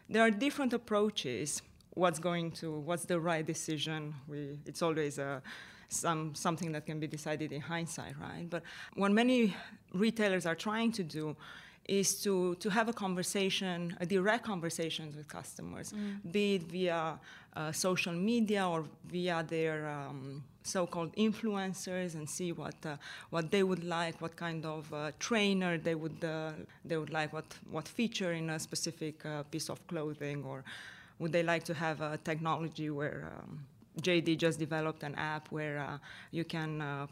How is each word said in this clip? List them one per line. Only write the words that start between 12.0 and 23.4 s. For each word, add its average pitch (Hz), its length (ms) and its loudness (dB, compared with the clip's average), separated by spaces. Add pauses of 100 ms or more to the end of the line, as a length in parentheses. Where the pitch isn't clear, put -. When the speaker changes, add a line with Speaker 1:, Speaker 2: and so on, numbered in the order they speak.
Speaker 1:
to, 180 320 4
to 214 120 -2
have 220 220 4
a - 20 2
conversation, 185 1080 0
a 180 60 -2
direct 202 400 4
conversations 160 720 -2
with 151 100 -12
customers, - 640 -10
Speaker 2:
Mm. 202 400 -6
Speaker 1:
be 202 240 6
it 165 80 0
via, 165 540 0 (360)
uh, 156 180 -2
social 180 400 2
media 202 540 4
or 160 180 2 (220)
via 170 420 0
their, 160 400 0
um, 139 560 -6 (200)
so-called 175 520 0
influencers, 190 960 0
and 151 140 -4
see 180 240 -2
what, 156 220 -6 (100)
uh, 147 120 -4 (340)
what 160 200 0